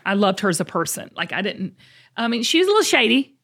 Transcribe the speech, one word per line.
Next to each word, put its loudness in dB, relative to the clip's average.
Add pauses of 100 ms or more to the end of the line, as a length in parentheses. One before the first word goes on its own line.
I -2
loved 0
her 0
as 0
a -4
person. -6
Like, -8
I -4
didn't, -8 (400)
I -2
mean, -2
she 2
was 4
a 2
little 4
shady. 2